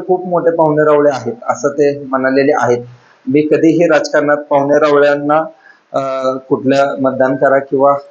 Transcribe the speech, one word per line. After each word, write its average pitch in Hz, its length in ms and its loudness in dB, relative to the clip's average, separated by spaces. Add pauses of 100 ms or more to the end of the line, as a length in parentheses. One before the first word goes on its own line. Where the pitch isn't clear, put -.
खूप 185 200 -2
मोठे 170 240 0
पाहुणे 156 340 2
रावळे 147 300 4
आहेत, 117 180 -6 (160)
असं 123 200 -4
ते 143 300 0
म्हणालेले 135 560 0
आहेत. 120 240 0 (500)
मी 147 140 2
कधीही 156 440 2
राजकारणात 147 500 0
पाहुणे 143 420 0
रावळ्यांना, 147 640 2 (480)
अ, 131 440 -4
कुठल्या 135 640 0
मतदान 131 360 0
करा 135 220 2
किंवा 139 380 0 (140)